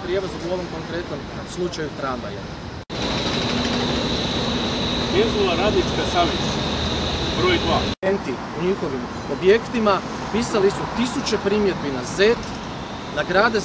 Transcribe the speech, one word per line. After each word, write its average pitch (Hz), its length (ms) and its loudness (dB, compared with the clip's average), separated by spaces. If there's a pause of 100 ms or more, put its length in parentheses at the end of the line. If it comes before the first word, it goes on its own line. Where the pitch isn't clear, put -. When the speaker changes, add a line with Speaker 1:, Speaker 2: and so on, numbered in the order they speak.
Speaker 1:
prijevoz 180 280 -2
u 165 220 -4
ovom 180 200 -2
konkretnom 160 460 -6 (360)
slučaju 170 340 -4 (100)
tramvaja. 113 420 -4 (2750)
Speaker 2:
Jezula 403 380 4
Radnička 359 480 2 (100)
Savić, 175 320 2 (920)
broj 359 260 4
dva. - 120 4 (140)
Speaker 1:
Studenti 190 420 0 (260)
u 165 40 -2
njihovim 175 380 0 (300)
objektima 202 680 4 (340)
pisali 208 400 4
su - 120 -2 (140)
tisuće 233 460 0
primjedbi 196 480 2
na 127 120 -4 (140)
zet, 220 200 6 (760)
na 147 80 0
grad 196 300 4 (120)